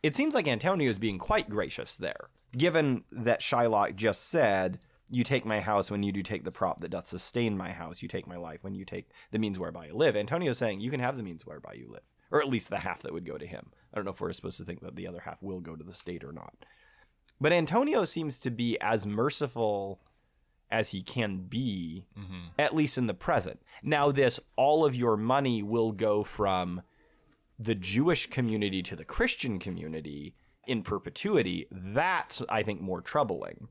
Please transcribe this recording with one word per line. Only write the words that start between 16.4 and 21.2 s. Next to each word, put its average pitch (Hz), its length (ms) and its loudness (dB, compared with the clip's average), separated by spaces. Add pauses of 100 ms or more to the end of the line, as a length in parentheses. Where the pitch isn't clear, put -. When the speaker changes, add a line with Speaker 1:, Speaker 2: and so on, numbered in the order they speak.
Speaker 1:
But 151 140 4
Antonio 196 520 4
seems 156 340 -4
to 131 100 -4
be 117 300 0
as 104 260 2
merciful 107 960 0 (680)
as 110 180 2
he 92 140 -6
can 104 400 -2